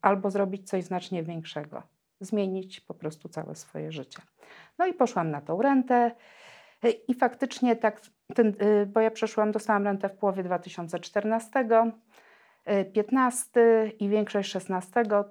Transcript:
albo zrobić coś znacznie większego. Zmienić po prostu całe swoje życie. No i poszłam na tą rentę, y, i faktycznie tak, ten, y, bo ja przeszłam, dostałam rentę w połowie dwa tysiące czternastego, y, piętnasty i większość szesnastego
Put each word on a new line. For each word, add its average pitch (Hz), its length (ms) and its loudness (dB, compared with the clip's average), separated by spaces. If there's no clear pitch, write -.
albo 202 300 2
zrobić 196 380 -4
coś 185 140 -4
znacznie 180 400 -6
większego. 160 600 -10
Zmienić 190 640 -4
po - 120 -16
prostu 156 360 -12
całe 156 260 -10
swoje 156 360 -12
życie. 143 300 -14
No 349 80 2
i 359 80 -2
poszłam 196 380 0
na 143 100 -8
tą 165 200 -4
rentę, 254 500 4
y, 240 40 6
i - 240 -2
faktycznie 247 600 0
tak, 220 260 -2
ten, 226 120 4
y, 208 380 2
bo 202 140 0
ja 220 120 4
przeszłam, 214 400 -2
dostałam 208 320 0
rentę 196 260 -2
w 190 80 -12
połowie 190 260 0
dwa 180 160 -2
tysiące 175 400 -10
czternastego, 226 920 0
y, 196 140 2
piętnasty 226 1120 2
i 202 100 0
większość 208 420 0
szesnastego 202 800 0